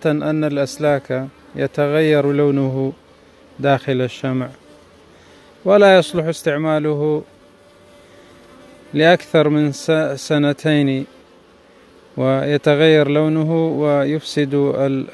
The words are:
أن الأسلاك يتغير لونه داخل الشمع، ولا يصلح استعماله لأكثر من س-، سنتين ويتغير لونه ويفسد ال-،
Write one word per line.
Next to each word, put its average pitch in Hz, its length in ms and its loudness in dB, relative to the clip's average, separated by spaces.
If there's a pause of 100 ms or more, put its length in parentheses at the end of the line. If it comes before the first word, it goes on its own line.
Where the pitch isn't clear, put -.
أن 151 380 0
الأسلاك 139 840 -2 (300)
يتغير 147 760 0
لونه 139 600 0 (680)
داخل 139 400 0
الشمع، 127 480 -4 (1160)
ولا 196 340 6
يصلح 170 260 -2
استعماله 151 1000 -2 (1700)
لأكثر 156 540 2
من 151 240 0
س-، - 180 -6 (240)
سنتين 143 920 0 (1120)
ويتغير 143 920 2
لونه 156 580 0
ويفسد 147 880 -2
ال-، 139 600 -2